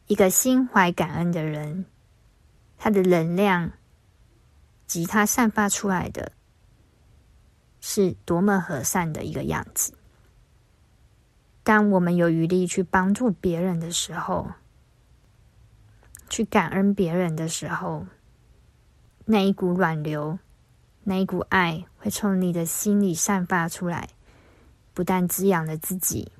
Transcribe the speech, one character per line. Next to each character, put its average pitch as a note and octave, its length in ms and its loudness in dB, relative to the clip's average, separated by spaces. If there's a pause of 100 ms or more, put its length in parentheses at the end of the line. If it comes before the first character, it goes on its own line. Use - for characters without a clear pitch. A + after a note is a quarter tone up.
一 G#3+ 60 0
个 G3 160 6
心 B3+ 380 2
怀 F3+ 240 4
感 F3 220 -2
恩 E3+ 180 0
的 E3+ 100 -2
人， D#3 440 -6 (920)
他 - 120 0
的 G3+ 120 4
能 E3+ 360 4
量 F#3 340 2 (1160)
及 E3+ 180 -4
他 G#3 200 2
散 A3+ 240 2
发 G#3 200 0
出 - 180 -2
来 F#3 220 -2
的 - 240 -12 (1500)
是 - 340 0 (120)
多 E3+ 160 0
么 G3+ 180 4
和 E3 240 -6
善 E3+ 300 -2
的 - 100 -8
一 D3+ 80 -8
个 - 120 -6
样 D#3 300 -4
子。 - 200 -4 (1700)
当 G#3+ 280 4
我 F#3+ 60 4
们 F3 200 2
有 E3+ 120 4
余 E3 160 2
力 F3+ 220 2
去 F#3+ 160 -2
帮 F#3 300 2
助 A#3+ 180 0
别 E3+ 300 -2
人 F3+ 180 -2
的 D#3+ 100 -6
时 E3+ 260 -6
候， - 360 -6 (1800)
去 - 160 -4
感 G3 280 0
恩 G3 220 2
别 F3+ 200 0
人 E3+ 240 -2
的 D#3+ 100 -4
时 D#3+ 220 -8
候， E3 360 -6 (1160)
那 G3+ 240 4
一 G3 60 4
股 F#3 180 0
暖 E3 320 0
流， D3+ 340 -4 (680)
那 F#3+ 100 -2
一 F#3+ 100 0
股 F#3 220 -4
爱 F3 380 0 (120)
会 G#3 140 -4
从 F#3+ 300 0
你 F3+ 100 0
的 E3 140 -2
心 G3+ 340 0
里 F#3+ 160 2
散 F#3 300 0
发 E3+ 240 0
出 - 180 -8
来， E3+ 220 -6 (840)
不 F3+ 100 -4
但 F3+ 240 2
滋 F#3 200 0
养 E3+ 180 2
了 D#3 120 -6
自 F#3 200 -8
己， - 420 -6